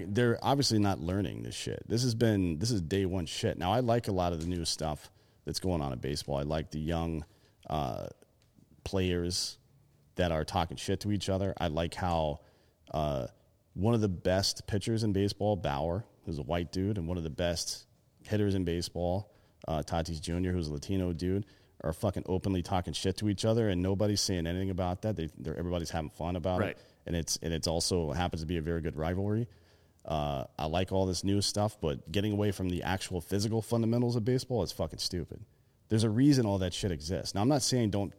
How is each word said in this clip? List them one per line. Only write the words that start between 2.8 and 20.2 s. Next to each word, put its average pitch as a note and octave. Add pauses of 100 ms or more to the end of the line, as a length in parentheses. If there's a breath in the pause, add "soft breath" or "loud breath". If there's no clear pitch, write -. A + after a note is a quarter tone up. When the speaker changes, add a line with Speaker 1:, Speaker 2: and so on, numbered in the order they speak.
Speaker 1:
day F#2+
one F2
shit. -
Now, F2+
I B2
like A#2+
a A2+
lot F2
of D#2+
the E2
new F2
stuff - (340 soft breath)
that's -
going F2+
on C#2+
in B1
baseball. C#2
I C#2+
like D2+
the D#2
young, E2 (460 soft breath)
uh, A1+ (760)
players F2+ (580)
that F2
are D#2
talking F2
shit -
to G#2
each G2+
other. F#2+
I F2
like D#2+
how, D#2+ (520 soft breath)
uh, C#2+ (460)
one G#2
of A#2
the G#2+
best F#2
pitchers A2
in G#2
baseball, G2+
Bauer, E2 (200)
who's D2+
a -
white E2
dude, G2
and E2
one F2+
of E2
the D#2
best E2+ (380)
hitters G#2
in F#2
baseball, F2 (380 soft breath)
uh, D#2
Tatis E2